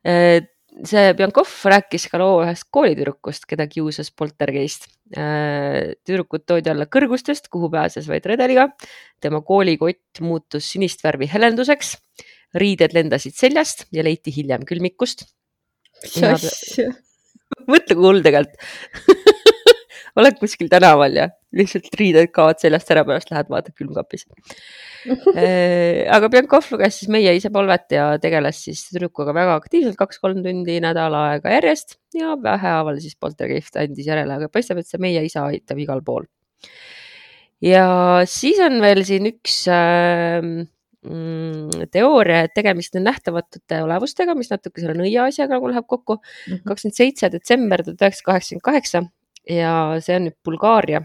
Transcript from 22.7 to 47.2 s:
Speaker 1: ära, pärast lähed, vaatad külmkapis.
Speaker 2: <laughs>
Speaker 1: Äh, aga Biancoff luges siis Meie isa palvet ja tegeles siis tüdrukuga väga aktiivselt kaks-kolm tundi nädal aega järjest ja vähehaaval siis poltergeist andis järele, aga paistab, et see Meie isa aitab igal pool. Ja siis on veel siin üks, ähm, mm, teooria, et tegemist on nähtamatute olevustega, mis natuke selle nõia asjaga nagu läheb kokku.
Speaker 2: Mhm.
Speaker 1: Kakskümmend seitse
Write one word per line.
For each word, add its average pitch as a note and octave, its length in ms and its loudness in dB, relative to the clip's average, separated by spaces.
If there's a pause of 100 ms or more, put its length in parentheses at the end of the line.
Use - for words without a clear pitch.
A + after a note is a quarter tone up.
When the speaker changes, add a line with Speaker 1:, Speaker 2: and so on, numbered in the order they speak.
Speaker 1:
ära, D#3 140 4
pärast D3 260 -4
lähed, D3 180 -4
vaatad - 280 -8
külmkapis. - 520 -12
Speaker 2:
<laughs> - 60 -20 (920)
Speaker 1:
Äh, F3+ 840 2
aga G#3+ 180 6
Biancoff C4 460 4
luges G3+ 260 0
siis G3 80 -10
Meie G#3+ 240 4
isa F#3+ 180 0
palvet F#3+ 460 0
ja D3 220 2
tegeles D3+ 420 -2
siis D3+ 240 -14
tüdrukuga E3+ 480 -8
väga E3+ 240 0
aktiivselt A#3 400 -2
kaks-kolm F#3+ 480 -4
tundi F3+ 380 -4
nädal E3 340 -2
aega D3+ 380 -2
järjest D4+ 400 -2 (180)
ja D#4+ 240 -6
vähehaaval F3+ 640 -2
siis D#3 160 -16
poltergeist - 640 -8
andis C#3+ 300 -6
järele, C#3+ 260 -4
aga D3+ 160 -8
paistab, G3 300 -4
et - 80 -16
see F3 100 -10
Meie F3 240 -2
isa D3+ 240 -6
aitab C#3+ 320 -8
igal C#3 240 -6
pool. - 240 -8 (1300)
Ja F#3 240 4 (400)
siis E4 340 -2
on D4+ 200 4
veel G3+ 240 4
siin G3 240 0
üks, - 400 -6
ähm, E3+ 840 0 (520)
mm, D#3+ 840 -8
teooria, G3+ 560 2
et E3 120 -4
tegemist F#3+ 400 -2
on F#3 120 -2
nähtamatute E3+ 760 -6
olevustega, C#4 520 -4
mis A#3+ 160 -8
natuke F3+ 320 -10
selle D#3+ 120 -6
nõia G#3 320 0
asjaga C#4 280 -4
nagu B3 160 -4
läheb A#3+ 160 -6
kokku. A3 320 -4 (220)
Speaker 2:
Mhm. F#3 240 -12
Speaker 1:
Kakskümmend G#3 340 -8
seitse B3 320 0